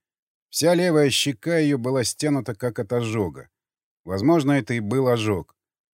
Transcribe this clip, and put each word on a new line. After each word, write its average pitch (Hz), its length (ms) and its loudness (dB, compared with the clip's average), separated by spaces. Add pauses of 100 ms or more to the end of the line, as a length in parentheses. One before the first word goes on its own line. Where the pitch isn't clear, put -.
(500)
Вся 165 240 2
левая 165 360 4
щека 156 480 -2
её 147 200 2
была 127 260 -2
стянута, 135 520 -4
как 123 240 -6
от 107 140 -6
ожога. 107 560 -4 (540)
Возможно, 135 500 2
это 127 200 -2
и 120 60 -2
был 123 280 0
ожог. 107 480 -2 (380)